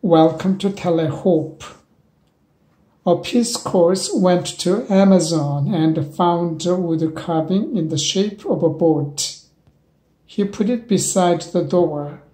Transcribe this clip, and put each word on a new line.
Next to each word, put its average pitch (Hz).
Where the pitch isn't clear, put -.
Welcome 165
to 196
Telehope. 165
A 170
Peace -
Corps 185
went 180
to 202
Amazon 165
and 160
found 170
a 175
wood 165
carving 180
in 160
the 156
shape 196
of 180
a 160
boat. 147
He -
put 202
it 240
beside 175
the 175
door. 147